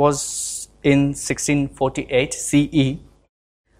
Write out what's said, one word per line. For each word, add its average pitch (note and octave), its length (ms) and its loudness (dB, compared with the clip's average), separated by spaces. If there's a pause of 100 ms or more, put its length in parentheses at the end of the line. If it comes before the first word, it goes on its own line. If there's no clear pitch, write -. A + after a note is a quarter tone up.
was D3 140 4 (720)
in C#3 280 4
sixteen C#3+ 540 -2 (140)
forty-eight C3 500 0
सीई, C#3+ 720 0 (720)